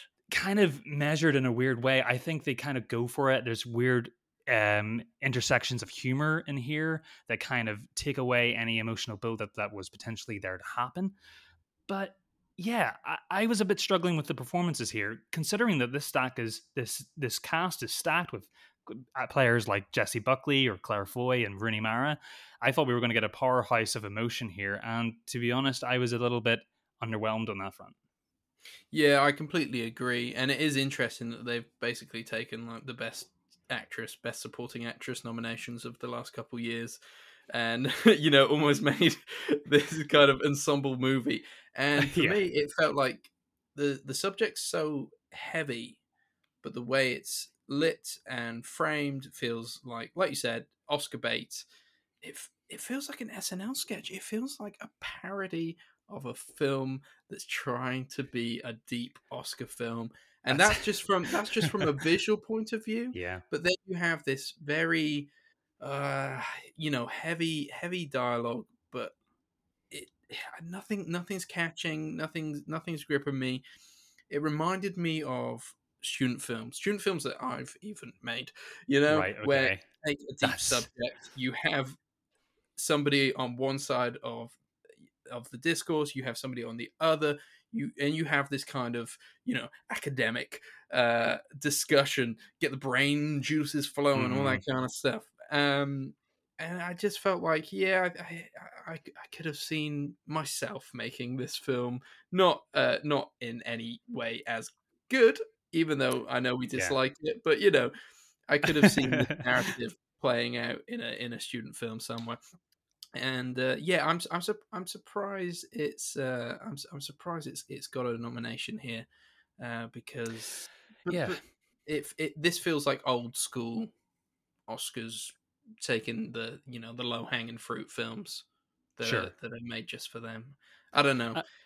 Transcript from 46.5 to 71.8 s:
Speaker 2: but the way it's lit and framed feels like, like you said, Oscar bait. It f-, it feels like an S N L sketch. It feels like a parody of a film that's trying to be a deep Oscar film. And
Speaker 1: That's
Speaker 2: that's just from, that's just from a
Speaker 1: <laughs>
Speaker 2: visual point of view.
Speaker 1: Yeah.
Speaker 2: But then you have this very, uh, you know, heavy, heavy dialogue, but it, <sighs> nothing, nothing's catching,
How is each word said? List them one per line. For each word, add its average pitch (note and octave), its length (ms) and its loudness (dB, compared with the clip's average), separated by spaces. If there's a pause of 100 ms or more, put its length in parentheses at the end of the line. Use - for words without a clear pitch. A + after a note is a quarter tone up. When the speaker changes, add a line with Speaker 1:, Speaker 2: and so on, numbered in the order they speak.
Speaker 2:
but - 120 -10
the B2 80 -6
way C3 320 2
it's - 340 -8 (200)
lit D3+ 500 0 (100)
and A#2 360 -6
framed C#3+ 680 -2
feels A#2 520 -6
like, A#2 300 -10
like E3+ 160 0
you C#3 60 -6
said, A#2 300 -2 (220)
Oscar D3 300 -4
bait. A#2+ 460 -4 (580)
It - 140 -16
f-, - 140 -16 (180)
it - 120 -14
feels C#4 280 -6
like C#4 140 -10
an A3 80 -10
S G3+ 220 -6
N F#3 80 -6
L A#3 140 -4
sketch. - 360 -6
It F#3+ 120 -10
feels B3 380 -6
like G#3 200 -12
a - 80 -14 (120)
parody F3+ 800 -6 (300)
of F#3 180 -10
a B2 80 -8
film C3+ 640 -2 (300)
that's - 160 -12
trying B2+ 580 -4
to - 180 -8
be A#2 420 -4
a A#2+ 100 -8 (120)
deep A#2+ 320 -6 (120)
Oscar A#2+ 360 -10
film. A#2 440 -6 (340)
And C3+ 160 4
Speaker 1:
That's G#3 140 10
Speaker 2:
that's - 100 -4
just - 200 0
from, G3+ 260 2
that's G#3+ 180 0
just E3+ 220 2
from D3 120 0
a D3 100 4
Speaker 1:
<laughs> C3+ 120 -2
Speaker 2:
visual F3 320 4
point A3 380 -4
of A3 100 -4
view. A#3 300 -4
Speaker 1:
Yeah. - 260 -6 (100)
Speaker 2:
But - 120 -2
then F3+ 100 4 (140)
you F#3 100 -4
have E3+ 280 0
this C3+ 280 -2 (100)
very, D3+ 680 0 (500)
uh, C#3 580 -2 (380)
you D#3 140 -4
know, A#2+ 160 0
heavy, D#3+ 640 -2
heavy F3 320 -6
dialogue, B2 600 -2 (240)
but - 220 -6 (800)
it, C#3+ 200 -14 (260)
<sighs> - 260 -12
nothing, F#3+ 460 -6
nothing's F3 380 -4
catching, D#3+ 680 -4